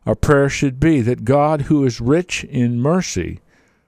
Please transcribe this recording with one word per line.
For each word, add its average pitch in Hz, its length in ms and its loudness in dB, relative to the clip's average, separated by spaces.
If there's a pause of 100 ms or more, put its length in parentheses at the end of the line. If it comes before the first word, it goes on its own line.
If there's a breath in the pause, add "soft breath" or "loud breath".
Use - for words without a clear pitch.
Our 117 120 -2
prayer 139 320 4
should 135 320 -2
be 156 220 2
that 113 220 -2
God, 143 380 2
who 147 220 2
is 123 160 -2
rich 151 420 -2
in 120 380 -2
mercy, 110 580 -2 (500)